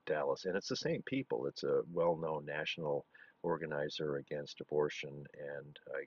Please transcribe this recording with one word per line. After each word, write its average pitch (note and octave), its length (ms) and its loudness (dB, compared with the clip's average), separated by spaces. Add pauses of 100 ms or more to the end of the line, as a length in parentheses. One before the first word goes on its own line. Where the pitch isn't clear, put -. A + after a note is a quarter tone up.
Dallas, D2 400 2
and F#2 120 2
it's - 120 -2
the - 80 0
same - 260 0
people. C#2+ 440 0
It's - 160 -4
a C#2+ 200 4 (100)
well-known D#2+ 520 2
national D2 600 0 (380)
organizer D2+ 760 0
against C#2+ 440 -6
abortion D2 640 0 (340)
and, C#2+ 200 -14 (160)
I C#2 120 -4